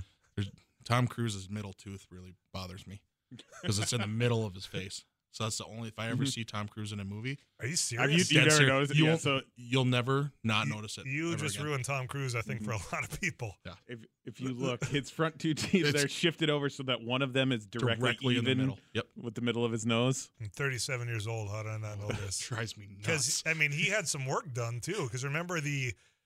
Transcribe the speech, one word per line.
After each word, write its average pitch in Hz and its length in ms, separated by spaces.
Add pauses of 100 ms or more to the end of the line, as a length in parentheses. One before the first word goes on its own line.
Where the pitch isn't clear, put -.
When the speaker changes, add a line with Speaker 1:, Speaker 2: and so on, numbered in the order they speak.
(120)
Speaker 1:
<laughs> - 240
Speaker 2:
there's, 101 140 (340)
Tom 120 240
Cruise's 101 400
middle 101 240
tooth 98 380
really 92 240 (180)
bothers 92 340
me 95 140 (640)
'cause 104 140
it's 107 140
in 120 100
the 101 40
middle 113 400
of 92 80
his 95 120
face. 95 380 (280)
So - 100
that's 110 160
the 98 60
only, 110 240
if 104 100
I 110 80
ever 123 120
Speaker 3:
Mm-hmm. 139 80
Speaker 2:
see 120 180
Tom 104 240
Cruise 104 240
in 101 80
a 98 40
movie, 110 360 (180)
Speaker 1:
Are 113 80
you 139 40 (280)
Speaker 3:
Have 131 140
you, 170 60
Speaker 1:
serious? - 120
Speaker 3:
you 147 80
Speaker 2:
dead 123 60
Speaker 3:
never 151 120
Speaker 2:
serious. 139 160
Speaker 3:
noticed 139 200
it? 147 60
Speaker 2:
You 160 60
Speaker 3:
Yeah, 156 60
Speaker 2:
won't, 160 120
Speaker 3:
so 139 180 (160)
Speaker 2:
you'll 123 280
never 131 460 (140)
not 110 240
Speaker 1:
You, 107 80
Speaker 2:
notice 107 220
it - 80
Speaker 1:
you 156 260
Speaker 2:
ever 156 100
Speaker 1:
just 139 140
Speaker 2:
again. 147 100
Speaker 1:
ruined 139 200
Tom 135 200
Cruise, 131 300
I 113 60
think, - 200
Speaker 3:
Mm-hmm. 107 80
Speaker 1:
for - 20
a 104 220
lot 156 160
of - 100
people. 123 360 (100)
Speaker 2:
Yeah. 90 60 (160)
Speaker 3:
If, 120 100 (280)
if 120 140
you 127 140
look, 127 300
his 135 260
front 160 300
two 156 140
teeth, 170 320
Speaker 2:
It's 143 120
Speaker 3:
they're 143 100
shifted 160 420
over 143 180
so 135 160
that 123 180
one 123 180
of 135 120
them 131 180
is 110 160
directly 117 340
Speaker 2:
directly 123 380
in 113 60
the 127 80
Speaker 3:
even 131 140
Speaker 2:
middle. 135 120 (140)
Yep. 110 140 (140)
Speaker 3:
with 117 140
the 113 60
middle 120 240
of 113 80
his 110 120
nose. 120 460 (100)
Speaker 1:
I'm 107 100
thirty-seven 123 580
years 110 180
old. 110 240
How 107 140
did 110 80
I 110 60
not 107 200
know 104 80
Speaker 2:
<laughs> 107 40
That 107 100
Speaker 1:
this? 98 180
Speaker 2:
drives 113 380
me 101 100 (160)
Speaker 1:
'Cause, 107 60 (180)
Speaker 2:
nuts. - 180
Speaker 1:
I 160 100
mean, 151 180
he 175 180
had 196 160
some 135 200
work 165 280
done, 117 260
too. 175 300
'Cause 127 140
remember 165 360
the, 139 340 (320)